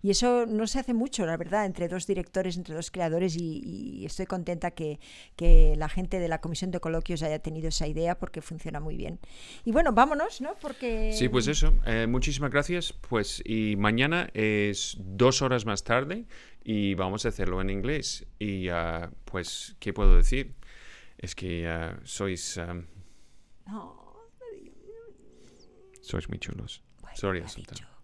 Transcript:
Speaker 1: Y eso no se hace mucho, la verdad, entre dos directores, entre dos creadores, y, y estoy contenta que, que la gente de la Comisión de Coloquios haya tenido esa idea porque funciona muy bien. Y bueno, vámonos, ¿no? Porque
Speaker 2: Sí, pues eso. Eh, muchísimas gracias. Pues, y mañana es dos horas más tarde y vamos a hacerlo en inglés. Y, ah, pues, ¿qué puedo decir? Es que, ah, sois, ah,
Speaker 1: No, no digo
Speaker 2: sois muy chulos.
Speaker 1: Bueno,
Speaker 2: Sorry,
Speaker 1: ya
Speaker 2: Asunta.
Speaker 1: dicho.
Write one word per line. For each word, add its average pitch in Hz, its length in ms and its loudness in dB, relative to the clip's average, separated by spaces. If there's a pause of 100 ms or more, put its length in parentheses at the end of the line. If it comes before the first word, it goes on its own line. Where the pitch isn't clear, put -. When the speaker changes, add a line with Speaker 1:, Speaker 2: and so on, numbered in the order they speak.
Speaker 1:
Y 196 80 0
eso 240 380 4
no 220 180 0
se 220 140 -2
hace 240 160 -2
mucho, 226 320 -2
la 165 100 -2
verdad, 180 280 -2
entre - 240 -4
dos 180 180 -6
directores, 190 500 -2
entre 170 160 -10
dos 165 160 -8
creadores, 170 460 -2
y, 165 260 -6 (380)
y - 60 -10
estoy - 200 -6
contenta 175 460 -6
que, 151 280 -8 (360)
que 160 420 12
la 156 120 -2
gente 185 300 -2
de 175 80 -2
la 160 140 -2
Comisión 170 300 -6
de 170 80 -2
Coloquios 160 240 -2 (180)
haya 156 180 -2
tenido 160 280 -6
esa 156 180 -2
idea 165 320 -2
porque 170 240 -8
funciona 160 380 -10
muy 160 160 -6
bien. 170 240 -8 (460)
Y 226 80 -2
bueno, 294 180 6
vámonos, 294 480 4
¿no? 311 220 -8
Porque 226 520 -2
Speaker 2:
Sí, 123 140 2
pues 117 200 2
eso. 127 260 6 (120)
Eh, 113 220 2
muchísimas 131 420 0
gracias. 160 440 -2
Pues, - 520 -4
y 110 300 -2
mañana 123 580 0
es 104 680 0
dos 98 400 2
horas 127 240 0
más 101 180 -4
tarde 143 420 -2 (380)
y 101 300 -2
vamos 95 320 -4
a 117 40 2
hacerlo 90 300 -2
en 98 120 -2
inglés. 113 540 -4 (140)
Y, 95 300 -4
ah, 82 420 -4 (140)
pues, - 540 -8
¿qué 101 120 -6
puedo 95 240 8
decir? - 380 6 (640)
Es - 180 -10
que, 85 320 -6
ah, 82 380 -6
sois, 95 520 -6
ah, 85 160 -8
Speaker 1:
No, 85 120 -10 (800)
no 440 960 -18
digo - 120 -20 (1300)
Speaker 2:
sois - 280 -10
muy - 100 -10
chulos. - 440 -14 (180)
Speaker 1:
Bueno, - 160 -16
Speaker 2:
Sorry, 95 220 -4
Speaker 1:
ya 78 60 -12
Speaker 2:
Asunta. - 300 -16
Speaker 1:
dicho. - 120 -16 (160)